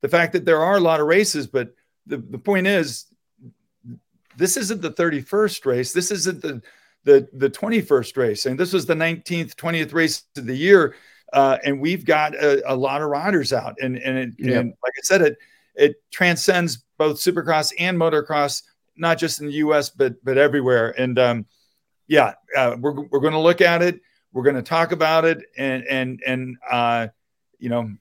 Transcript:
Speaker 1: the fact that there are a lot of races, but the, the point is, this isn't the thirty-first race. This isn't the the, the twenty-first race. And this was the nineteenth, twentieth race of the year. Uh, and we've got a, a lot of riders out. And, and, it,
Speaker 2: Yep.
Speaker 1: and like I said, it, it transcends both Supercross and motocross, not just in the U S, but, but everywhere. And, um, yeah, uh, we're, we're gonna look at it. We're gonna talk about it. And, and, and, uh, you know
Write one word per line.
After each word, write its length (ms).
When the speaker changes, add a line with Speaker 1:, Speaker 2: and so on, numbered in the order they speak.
Speaker 1:
the 60
fact 260
that 100
there 160
are 160
a 40
lot 200
of 60
races, 400
but 260
the, 120
the 200
point 280
is, 400
this 220
isn't 240
the 80
thirty-first 760
race. 280
This 200
isn't 300
the 200
the, 260
the 160
twenty-first 680
race. 260
And 160
this 140
was 100
the 100
nineteenth, 640
twentieth 380
race 300
of 80
the 100
year. 400
Uh, 320
and 160
we've 240
got 300
a, 380
a 20
lot 280
of 60
riders 440
out. 280
And, 160
and, 220
it, 200
Speaker 2:
Yep. 220
Speaker 1:
and 220
like 140
I 60
said, 200
it, 160
it 220
transcends 720
both 180
Supercross 600
and 200
motocross, 640
not 220
just 220
in 60
the 80
U 200
S, 160
but, 340
but 140
everywhere. 580
And, 220
um, 280
yeah, 280
uh, 220
we're, 140
we're 100
gonna 200
look 200
at 220
it. 180
We're 120
gonna 180
talk 300
about 320
it. 200
And, 260
and, 400
and, 320
uh, 380
you 120
know 200